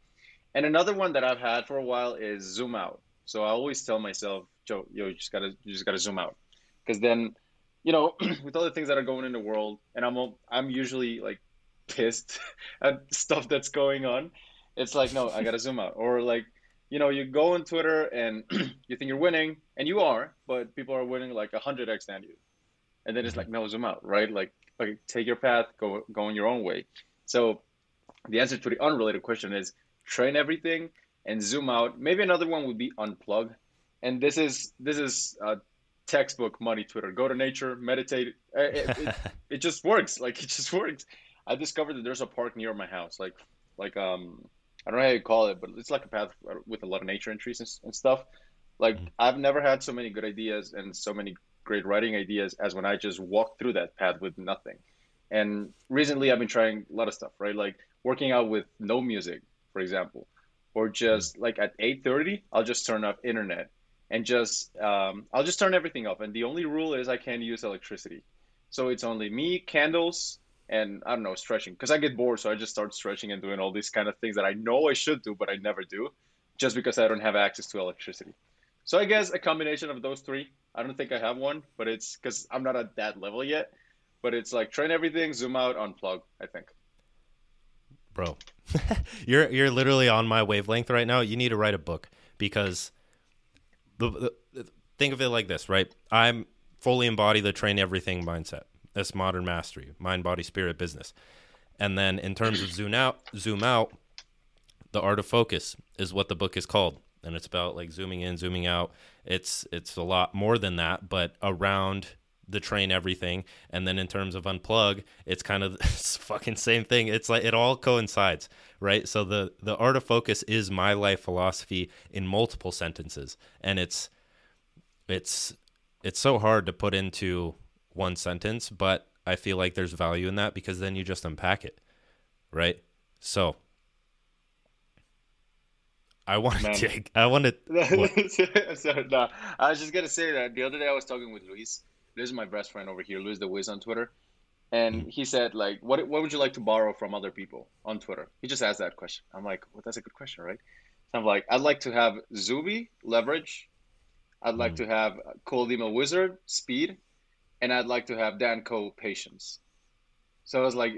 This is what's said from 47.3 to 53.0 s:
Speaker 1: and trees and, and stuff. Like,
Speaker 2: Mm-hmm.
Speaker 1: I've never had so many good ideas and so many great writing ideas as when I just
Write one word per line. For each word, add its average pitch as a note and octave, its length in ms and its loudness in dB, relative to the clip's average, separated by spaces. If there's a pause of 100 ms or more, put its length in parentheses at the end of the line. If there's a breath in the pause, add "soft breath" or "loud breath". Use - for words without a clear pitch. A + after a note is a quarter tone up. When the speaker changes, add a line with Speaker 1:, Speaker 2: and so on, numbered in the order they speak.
Speaker 1:
and G#2+ 80 -10
trees A#2+ 200 -10
and, A#2 100 -12 (140)
and A2+ 120 -12
stuff. C3 280 4 (560 soft breath)
Like, A2 200 4
Speaker 2:
Mm-hmm. F2 80 -10 (120)
Speaker 1:
I've B2+ 180 6
never C#3 240 2
had C3+ 220 4
so C#3 100 -8
many A#2+ 160 -8
good G#2 160 -6
ideas G#2+ 480 -6
and G2 220 -12
so - 180 -6
many G2+ 220 -8 (300)
great G2+ 200 0
writing G#2+ 300 2
ideas G2+ 460 -2
as G2 140 0
when F#2+ 100 -4
I G2+ 100 2
just F#2+ 240 -4